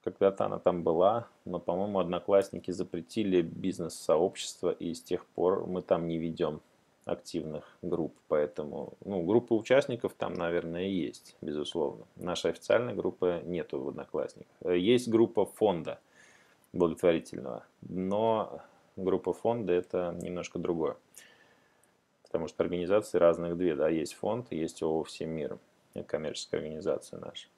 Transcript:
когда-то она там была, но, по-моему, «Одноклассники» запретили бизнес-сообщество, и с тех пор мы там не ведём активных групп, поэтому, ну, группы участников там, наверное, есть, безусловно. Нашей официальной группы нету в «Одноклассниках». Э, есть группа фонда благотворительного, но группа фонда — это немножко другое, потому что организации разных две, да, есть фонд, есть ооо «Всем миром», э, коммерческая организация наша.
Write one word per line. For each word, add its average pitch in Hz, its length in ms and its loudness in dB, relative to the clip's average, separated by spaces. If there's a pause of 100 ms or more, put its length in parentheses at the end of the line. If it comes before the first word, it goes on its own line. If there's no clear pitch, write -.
когда-то 98 420 2
она 101 140 -4
там 90 240 2
была, 90 440 4 (180)
но, 90 140 -4
по-моему, 95 400 0
«Одноклассники» 92 720 2
запретили 90 720 0
бизнес-сообщество, 85 1300 0
и 85 220 -6
с 82 80 -10
тех - 240 -4
пор 87 420 0
мы 90 140 -4
там 85 260 0
не 82 100 -2
ведём 80 440 -2 (440)
активных 78 760 -6
групп, 85 320 -2 (140)
поэтому, 76 680 -2 (100)
ну, 95 200 -2
группы 113 320 4
участников 123 580 2
там, - 200 -4
наверное, 85 520 -2
есть, 95 560 -4
безусловно. 73 640 -4 (120)
Нашей 90 340 -2
официальной 117 420 0
группы 90 520 0
нету 80 340 -4
в 65 100 -6
«Одноклассниках». - 600 -8 (100)
Э, 87 160 2
есть 120 320 4
группа 110 360 4
фонда 90 540 0 (760)
благотворительного, 80 920 0 (160)
но 104 800 0 (340)
группа 92 380 0
фонда — 113 400 0
это 90 480 0
немножко 87 380 -6
другое, 82 380 -2 (1300)
потому 82 240 -4
что - 160 -2
организации 90 540 0
разных 85 400 6
две, 85 180 2
да, 76 140 2
есть 80 240 0
фонд, 117 380 -4
есть 80 320 -4
ооо 80 200 0
«Всем - 280 -8
миром», 78 280 -6 (360)
э, 87 80 -8
коммерческая - 580 -6
организация 78 580 -4
наша. - 280 -14 (100)